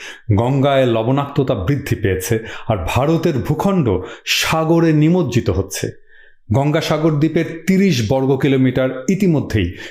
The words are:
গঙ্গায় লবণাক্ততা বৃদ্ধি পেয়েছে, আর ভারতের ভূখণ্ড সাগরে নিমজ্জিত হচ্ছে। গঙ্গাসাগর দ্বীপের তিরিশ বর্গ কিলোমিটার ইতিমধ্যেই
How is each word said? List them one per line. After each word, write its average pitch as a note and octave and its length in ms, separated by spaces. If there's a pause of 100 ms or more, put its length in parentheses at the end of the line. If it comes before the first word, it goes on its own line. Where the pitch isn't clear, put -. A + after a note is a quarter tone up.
(320)
গঙ্গায় C3+ 540
লবণাক্ততা C3 680
বৃদ্ধি A2+ 420
পেয়েছে, G2+ 420 (300)
আর A2 80 (100)
ভারতের D#3 520
ভূখণ্ড D3+ 600 (260)
সাগরে E3 680
নিমজ্জিত D3+ 580
হচ্ছে। - 400 (600)
গঙ্গাসাগর D3+ 580
দ্বীপের D#3 560
তিরিশ F#3 440
বর্গ C3+ 260
কিলোমিটার C3 720
ইতিমধ্যেই C#3+ 680 (160)